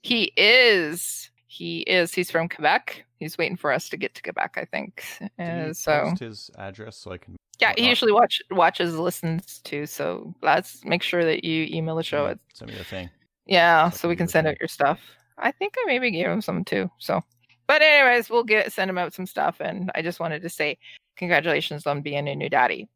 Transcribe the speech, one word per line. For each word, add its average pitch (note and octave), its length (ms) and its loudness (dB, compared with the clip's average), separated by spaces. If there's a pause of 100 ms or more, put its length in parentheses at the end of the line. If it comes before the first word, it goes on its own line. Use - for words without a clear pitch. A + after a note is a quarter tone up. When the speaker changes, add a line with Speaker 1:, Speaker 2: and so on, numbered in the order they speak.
Speaker 1:
He A3+ 340 0
is. G3+ 920 4 (180)
He E3+ 340 -8
is. F3 320 0
He's F3+ 180 -2
from E3+ 180 0
Quebec. - 540 0 (160)
He's D#3 180 -10
waiting F3 200 -2
for D3 140 -2
us C3+ 180 -2
to - 80 -10
get - 180 -6
to - 60 -18
Quebec, - 360 -6
I - 80 -6
think. - 380 -10 (160)
Speaker 2:
Did G3+ 100 -12 (100)
Speaker 1:
Uh, E3+ 280 -6
Speaker 2:
he D#3+ 60 -8
Speaker 1:
so D3+ 320 0
Speaker 2:
post F3 160 -2
his A2+ 360 -14
address G#2 400 -14
so - 140 -14
I F2+ 60 -10
can - 180 -18 (240)
Speaker 1:
Yeah, - 180 2
he A#3+ 80 2
Speaker 2:
uh, B3+ 40 4
Speaker 1:
usually A#3+ 220 4
watch, A3 380 4
watches, F3 480 2
listens E3+ 680 -4
too. D3 220 -8
So D#3 560 -8
let's - 440 0
make E3 180 0
sure F3 220 0
that D#3+ 180 0
you D#3+ 320 -2
email D#3+ 220 -4
the E3 60 -4
show D3 220 -2
Speaker 2:
Yeah, - 60 -2
Speaker 1:
at - 80 -8 (140)
Speaker 2:
send A2+ 180 -18
me G#2+ 60 -12
the F#2+ 60 -10
thing. F#2 260 -10 (360)
Speaker 1:
Yeah, E3+ 440 6
Speaker 2:
So E3+ 40 -8
I - 40 -12
Speaker 1:
so - 60 -8
Speaker 2:
can E3+ 60 0
Speaker 1:
we E3+ 60 0
Speaker 2:
do - 20 -14
Speaker 1:
can F3 100 0
Speaker 2:
the - 40 -6
Speaker 1:
send D#3+ 140 4
Speaker 2:
thing. D3+ 80 2
Speaker 1:
out - 80 -10
your - 80 -6
stuff. C#3+ 300 0 (380)
I C4 140 -2
think G4+ 260 -6
I B4+ 80 -2
maybe B3+ 240 0
gave F3+ 180 -2
him F#3+ 140 -2
some F#3 220 -4
too. - 260 -4 (100)
So, - 220 -2 (460)
but D4+ 140 4
anyways, C4+ 480 6
we'll A#3 160 2
get, G#3+ 260 2
send F#3+ 180 -2
him F#3 80 -4
out F3 160 -4
some F#3 120 -8
stuff. D#3 340 -2
And F#3 340 -6
I - 80 -4
just E3+ 200 -6
wanted D#3 220 -6
to E3+ 60 -8
say D3 280 -4 (400)
congratulations D#3+ 680 0
on C#3+ 160 -2
being C#3+ 280 -4
a C#3 60 -4
new C#3+ 140 -6
daddy. A#2+ 460 2